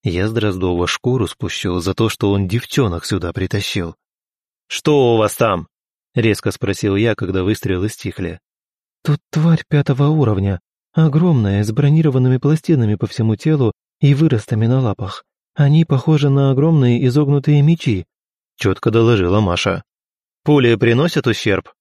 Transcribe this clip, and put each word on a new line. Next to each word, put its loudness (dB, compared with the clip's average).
Я -2
с -4
Дроздова -2
шкуру -4
спущу -6
за -4
то, 0
что -2
он -2
девчонок -4
сюда -4
притащил. -6
«Что 2
у 2
вас 0
там?» -2
резко 0
спросил -4
я, 0
когда -4
выстрелы -4
стихли. -10
«Тут 0
тварь 2
пятого 0
уровня, 0
огромная, 2
с -2
бронированными 2
пластинами 0
по -4
всему -2
телу 0
и 4
выростами 0
на 2
лапах. -6
Они 4
похожи 0
на 2
огромные 2
изогнутые 2
мечи», 0
чётко -2
доложила 2
Маша. -2
«Пули 4
приносят 0
ущерб?» -2